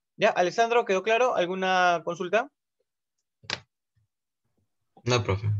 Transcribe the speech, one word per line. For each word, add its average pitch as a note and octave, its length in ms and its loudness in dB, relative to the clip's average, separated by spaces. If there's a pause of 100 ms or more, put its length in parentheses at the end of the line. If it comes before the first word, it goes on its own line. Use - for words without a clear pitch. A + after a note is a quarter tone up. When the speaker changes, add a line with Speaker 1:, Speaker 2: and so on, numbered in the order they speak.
(160)
Speaker 1:
¿Ya? G3 120 2
Alessandro, A3+ 560 2
¿quedó F#3+ 180 0
claro? A3+ 320 2
¿Alguna F3+ 720 0
consulta? F#3 440 -2 (2500)
Speaker 2:
No, A#2+ 220 0
profe, G2+ 240 -2 (120)